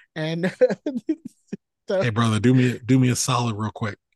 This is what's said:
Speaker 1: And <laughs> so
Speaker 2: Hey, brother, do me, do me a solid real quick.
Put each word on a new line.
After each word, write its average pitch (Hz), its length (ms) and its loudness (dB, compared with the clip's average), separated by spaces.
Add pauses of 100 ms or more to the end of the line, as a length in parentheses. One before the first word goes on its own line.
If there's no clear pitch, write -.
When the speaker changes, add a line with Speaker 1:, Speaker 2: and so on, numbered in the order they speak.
(160)
Speaker 1:
And 165 380 -4 (680)
<laughs> - 680 -18
so 190 140 0
Speaker 2:
Hey, 127 80 0
brother, 110 300 0
do 120 140 4
me, 127 300 2
do 131 160 4
me 127 100 4
a 113 60 0
solid 120 400 -2
real 107 160 -6
quick. - 260 -8 (180)